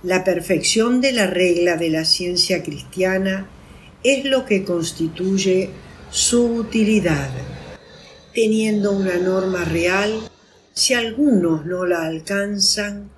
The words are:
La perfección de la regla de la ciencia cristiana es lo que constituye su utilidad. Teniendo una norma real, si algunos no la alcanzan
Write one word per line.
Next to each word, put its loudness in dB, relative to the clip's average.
La 0
perfección 2
de 2
la 2
regla 2
de -2
la 0
ciencia 0
cristiana -2
es 2
lo 0
que 2
constituye -2
su 2
utilidad. 2
Teniendo 2
una 0
norma 0
real, 0
si 2
algunos 2
no -4
la 0
alcanzan -2